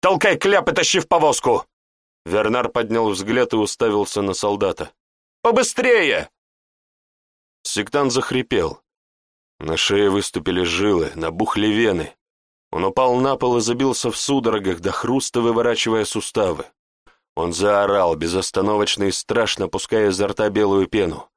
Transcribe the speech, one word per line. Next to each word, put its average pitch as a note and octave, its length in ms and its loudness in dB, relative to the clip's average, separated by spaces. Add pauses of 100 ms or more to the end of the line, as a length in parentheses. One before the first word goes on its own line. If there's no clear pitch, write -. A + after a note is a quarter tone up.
Толкай F#3 360 2
кляп G3 320 2
и E3 40 0
тащи F3+ 260 0
в - 80 -6
повозку!" C#3 580 2 (600)
Вернар G#2+ 440 0
поднял A2+ 400 0
взгляд A2 440 0
и A#2 40 0
уставился G#2 640 0
на G2 120 -2
солдата. G2+ 580 -2 (500)
"Побыстрее!" A#3 880 2 (1300)
Сектант C3 480 -2
захрипел. A#2+ 680 -2 (800)
На D#2 180 -4
шее G2+ 320 2
выступили F#2 540 -2
жилы, E2+ 520 0
набухли F2 520 -2
вены. G#2 480 0 (560)
Он E2+ 120 -2
упал B2 320 2
на C3 220 0
пол B2 200 0
и A#2+ 40 0
забился A#2+ 500 -2
в - 60 -8
судорогах, G#2+ 600 -2
до F#2 120 -4
хруста B2 500 -2
выворачивая A2+ 640 2
суставы. F#2+ 600 -4 (680)
Он E2+ 180 -4
заорал, G2 640 2
безостановочно F#2+ 880 -2
и F#2+ 60 0
страшно G#2+ 560 -2
пуская G#2 420 0
изо G2 180 0
рта G#2+ 220 -2
белую G2 380 2
пену. F2+ 500 -2